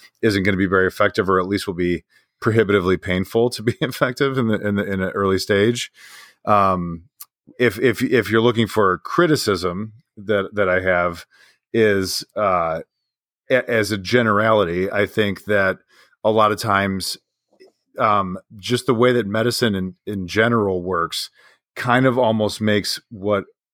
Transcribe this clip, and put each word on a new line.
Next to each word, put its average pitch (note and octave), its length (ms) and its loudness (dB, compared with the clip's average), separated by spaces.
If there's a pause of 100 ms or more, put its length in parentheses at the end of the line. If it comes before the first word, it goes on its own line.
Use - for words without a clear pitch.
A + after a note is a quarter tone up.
(240)
isn't G2+ 220 0
gonna G2 120 2
be F#2+ 100 0
very F#2 200 2
effective, G2+ 420 -2
or F#2+ 120 2
at F2+ 80 -4
least G2 180 -4
will F#2+ 80 -6
be F2 300 -2 (360)
prohibitively G2+ 560 2
painful F#2+ 540 -2
to - 140 -10
be A2+ 120 -2
<laughs> - 40 -14
effective C3+ 580 -2
in A#2+ 80 0
the, A2 80 2 (120)
in G#2 100 0
the, G2+ 80 -2
in F#2+ 180 -4
an F#2+ 80 -2
early F#2+ 300 0
stage. G#2+ 500 0 (540)
Um, F#2 580 0 (560)
if, A2+ 220 2
if, A#2 220 2
if A2+ 280 0
you're A2+ 100 4
looking A2+ 280 2
for F#2 300 2
criticism G#2 960 -2 (220)
that, G2+ 380 -4
that G2+ 140 0
I F#2 120 2
have F2 460 -2 (460)
is, G2+ 520 0 (120)
uh, E2+ 460 0 (680)
a-, B2+ 180 2
as G#2+ 220 0
a G#2+ 80 -2
generality, G#2 960 2
I G2+ 140 0
think G2+ 400 -4
that G2 320 0 (460)
a A2 60 4
lot G#2+ 220 4
of G2+ 60 -4
times, G2 580 -2 (800)
um, G2+ 400 0 (180)
just G#2+ 300 -4
the C3 80 2
way B2 180 4
that A#2+ 140 0
medicine A2 480 0
in, F#2 200 -6 (120)
in G2 200 -6
general G2+ 560 0
works F2 480 -4 (440)
kind B2+ 320 2
of B2 120 2
almost A2 420 0
makes G#2 480 0
what, G2 360 -2 (300)